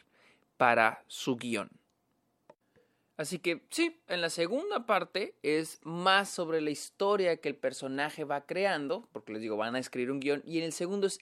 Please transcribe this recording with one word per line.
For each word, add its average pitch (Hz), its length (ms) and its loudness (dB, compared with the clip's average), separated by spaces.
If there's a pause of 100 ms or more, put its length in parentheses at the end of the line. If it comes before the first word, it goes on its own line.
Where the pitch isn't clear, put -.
(580)
para 117 480 6
su - 300 -2
guión. 110 340 -4 (1500)
Así 160 220 -6
que 170 320 -2
sí, 330 280 -2 (100)
en 180 120 -2
la 165 80 2
segunda 208 560 -2
parte 202 580 0
es 151 420 0
más 190 440 4
sobre 160 320 -2
la 151 100 0
historia 185 680 2
que 156 100 -6
el 139 80 -2
personaje 139 680 -4
va 143 200 -4
creando, 175 680 -2
porque 110 200 -12
les 107 80 -6
digo, 110 160 -2
van 113 180 0
a 131 40 0
escribir 127 320 -2
un 139 100 -4
guión, 143 240 0
y 160 140 -4
en 160 60 0
el 160 80 -4
segundo 196 340 0
es 185 160 -6